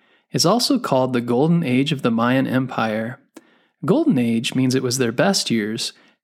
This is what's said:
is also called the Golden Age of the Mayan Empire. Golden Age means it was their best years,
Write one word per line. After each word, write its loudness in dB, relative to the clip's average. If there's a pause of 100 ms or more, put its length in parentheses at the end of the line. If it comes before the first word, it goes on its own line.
(320)
is -2
also 2
called 0
the 0
Golden 2
Age 0
of -4
the 2
Mayan 2
Empire. -4 (640)
Golden 2
Age 0
means 2
it 0
was -4
their 2
best 0
years, -4 (320)